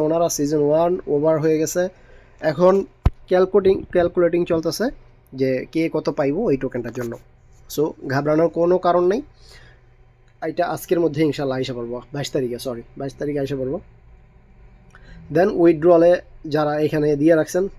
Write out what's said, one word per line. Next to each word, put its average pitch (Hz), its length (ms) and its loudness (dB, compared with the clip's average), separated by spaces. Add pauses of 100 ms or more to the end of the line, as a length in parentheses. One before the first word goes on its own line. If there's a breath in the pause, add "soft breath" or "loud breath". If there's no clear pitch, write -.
ওনারা 165 200 0 (100)
সিজন 147 320 0
ওয়ান 165 220 2 (220)
ওভার 156 300 2
হয়ে 156 180 2
গেছে। 160 200 -2 (720 soft breath)
এখন 180 220 4 (560)
ক্যালকুলেটিং, 190 460 4 (180)
ক্যালকুলেটিং 175 480 2 (100)
চলতেছে 165 340 -2 (540)
যে 131 100 0 (240)
কে 160 80 0 (140)
কত 151 120 -4 (120)
পাইবো 147 220 0 (100)
এই 139 120 2
টোকেনটার 120 360 -6
জন্য। 117 140 -6 (640)
So 147 60 -2 (300)
ঘাবড়ানোর 151 460 0
কোনো 175 180 2 (120)
কারণ 175 260 2
নেই, 262 80 -4 (1300 soft breath)
এটা 170 120 0 (120)
আজকের 170 280 0
মধ্যে 151 260 0
ইনশাআল্লাহ 131 300 -2
আইসা 131 180 -4
পড়বো, 120 200 -8 (160)
বাইশ 143 220 -6
তারিখে, 120 300 -2
সরি 117 180 -6 (160)
বাইশ 139 200 -8
তারিখে 147 240 -4
আইসা 139 180 -4
পড়বো। 135 160 -4 (1600 loud breath)
Then 180 140 4 (120)
উইথড্রলে 170 500 6 (440)
যারা 151 180 0 (120)
এখানে 151 220 0 (140)
দিয়ে 165 180 6
রাখছেন 180 240 -2 (160)